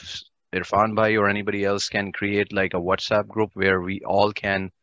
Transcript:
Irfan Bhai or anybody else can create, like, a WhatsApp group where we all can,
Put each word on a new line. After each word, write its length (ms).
Irfan 420
Bhai 220
or 120
anybody 360
else 240
can 240
create, 400
like, 220
a 60
WhatsApp 480
group 260
where 260
we 240
all 280
can, 380